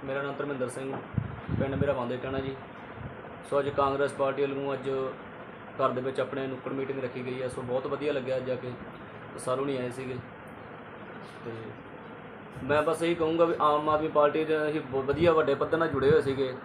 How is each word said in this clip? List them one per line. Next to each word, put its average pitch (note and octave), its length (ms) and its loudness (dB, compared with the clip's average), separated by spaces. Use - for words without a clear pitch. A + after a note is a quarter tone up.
ਮੇਰਾ C3+ 180 -2
ਨਾਮ C#3 120 -4
ਧਰਮਿੰਦਰ C#3 340 -2
ਸਿੰਘ, C3+ 280 -6
ਪਿੰਡ C3+ 140 0
ਮੇਰਾ C#3+ 180 2
ਵਾਂਦੇ B2 240 0
ਟਾਣਾ C3 220 -2
ਜੀ। C3+ 180 -4
ਸੋ C#3+ 100 4
ਅੱਜ C#3 80 0
ਕਾਂਗਰਸ C#3 440 2
ਪਾਰਟੀ C3+ 300 0
ਵੱਲੋਂ C#3 300 0
ਅੱਜ C3 180 -4
ਘਰ C3 180 2
ਦੇ B2+ 120 0
ਵਿੱਚ C3 200 -2
ਆਪਣੇ C3 260 -2
ਨੁੱਕੜ C3 260 -6
ਮੀਟਿੰਗ C3+ 320 -2
ਰੱਖੀ B2 220 -4
ਗਈ B2+ 160 -4
ਹੈ। B2+ 60 -2
ਸੋ B2+ 140 -6
ਬਹੁਤ B2+ 240 0
ਵਧੀਆ C#3 260 0
ਲੱਗਿਆ C3 240 0
ਅੱਜ B2+ 80 -2
ਜਾ B2+ 100 0
ਕੇ, B2 180 -6
ਸਾਰੇ B2+ 260 0
ਨਹੀਂ C#3 140 0
ਆਏ B2 120 -2
ਸੀਗੇ। B2+ 260 -6
ਤੇ A#2 60 -6
ਮੈਂ C#3+ 200 4
ਬਸ D#3+ 200 2
ਇਹੀ E3+ 120 4
ਕਹੂੰਗਾ E3 300 6
ਵੀ E3 160 4
ਆਮ D3+ 280 6
ਆਦਮੀ D#3 200 4
ਪਾਰਟੀ D3+ 360 6
ਦੇ D3+ 240 2
ਅਸੀਂ D3+ 120 0
ਬ-, C3 160 -4
ਵਧੀਆ C#3+ 360 6
ਵੱਡੇ C#3 220 6
ਪੱਧਰ D#3 240 2
ਨਾਲ E3 100 4
ਜੁੜੇ C#3 220 4
ਹੋਏ D#3 100 8
ਸੀਗੇ। C3 340 0